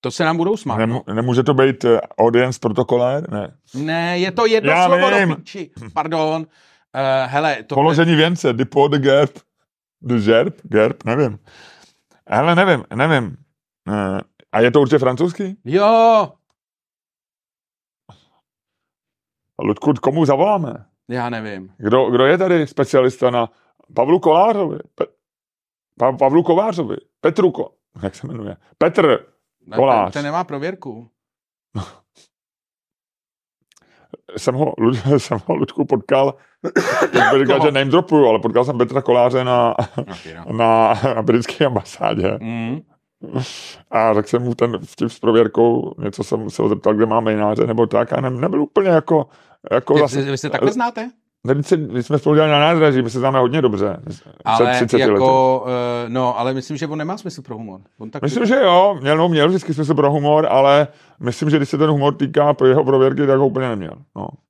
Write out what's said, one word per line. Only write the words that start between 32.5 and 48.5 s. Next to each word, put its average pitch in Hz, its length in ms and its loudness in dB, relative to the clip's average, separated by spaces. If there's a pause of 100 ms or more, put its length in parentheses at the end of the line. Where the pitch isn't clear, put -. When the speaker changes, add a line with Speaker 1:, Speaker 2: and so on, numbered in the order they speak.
Speaker 2:
Jsem 127 180 -4
ho, 143 240 -2
Lud-, 120 360 0
<laughs> - 20 2
jsem - 300 -4
ho, 156 80 -2
Luďku, - 300 -4
potkal, 135 500 0 (260)
Speaker 1:
<coughs> - 120 -8 (380)
Speaker 2:
teď - 200 2
bych 135 100 2
říkal, 135 160 2
Speaker 1:
Koho? 143 100 2
Speaker 2:
že 147 40 2
name 139 200 0
dropuju, 156 360 4
ale 110 120 4
potkal 117 260 0
jsem 135 120 -6
Petra 127 240 0
Koláře 123 420 2
na, 120 320 2 (320)
Speaker 1:
Ach, 92 180 -16
jo. 82 200 -18
Speaker 2:
<laughs> - 80 -8
na, 113 400 2 (220)
na 113 60 -2
britské 117 440 0
ambasádě. 104 760 -4
Speaker 1:
Mm. 117 380 -10 (1120)
Speaker 2:
A 110 220 2
řekl 104 160 0
jsem 120 120 0
mu 123 140 -4
ten 120 300 -2
vtip - 240 -6
s - 100 -14
prověrkou, 117 760 2
něco 104 260 -8
jsem 110 260 -6
se - 120 -8
ho 107 80 0
zeptal, 104 240 0
kde 110 120 2
má 110 140 0
mejnáře, 107 480 0
nebo 113 200 0
tak, 120 260 -2
a 135 80 -2
ne-, 131 80 -4
nebyl 139 320 -4